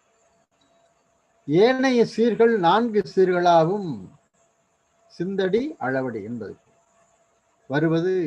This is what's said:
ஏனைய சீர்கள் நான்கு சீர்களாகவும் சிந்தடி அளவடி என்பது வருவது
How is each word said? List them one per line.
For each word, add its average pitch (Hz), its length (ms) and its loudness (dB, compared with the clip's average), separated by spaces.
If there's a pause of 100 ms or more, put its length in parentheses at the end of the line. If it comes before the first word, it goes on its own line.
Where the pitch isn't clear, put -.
(1500)
ஏனைய 247 560 2
சீர்கள் 226 540 2
நான்கு 208 440 2 (120)
சீர்களாகவும் 180 760 2 (1200)
சிந்தடி 190 480 -2 (180)
அளவடி 131 420 -4
என்பது 107 340 -12 (1120)
வருவது 165 420 0 (140)